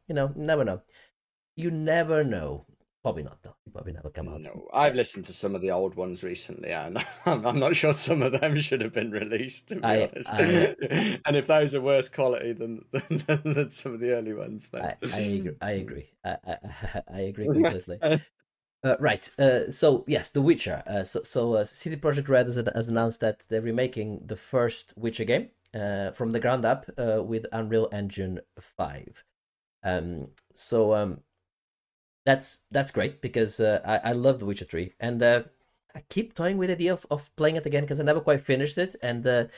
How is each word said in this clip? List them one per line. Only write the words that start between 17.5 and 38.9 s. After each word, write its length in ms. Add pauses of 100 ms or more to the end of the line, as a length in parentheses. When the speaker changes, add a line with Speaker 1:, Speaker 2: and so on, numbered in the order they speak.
Speaker 1:
completely. 460 (840)
Uh, 140
right. 400
Uh, 320
so 360
yes, 240
The 120
Witcher. 440
Uh, 180
so, 180
so, 320
uh, 100
C 260
D 60
Projekt 320
Red 180
has, 100 (180)
has 140
announced 320
that 280
they're 120
remaking 640
the 100
first 600
Witcher 280
game, 260 (240)
uh, 380
from 200
the 80
ground 240
up, 220 (120)
uh, 240
with 300
Unreal 400
Engine 480 (200)
five. 640 (600)
Um, 440 (260)
so, 400
um, 260 (1040)
that's, 360 (100)
that's 220
great 280
because, 400
uh, 240
I, 260
I 20
love 260
The 80
Witcher 180
Three, 360
and, 220
uh, 200 (520)
I 140
keep 260
toying 220
with 120
the 60
idea 180
of, 180
of 260
playing 200
it 100
again 200
'cause 140
I 40
never 160
quite 200
finished 380
it, 240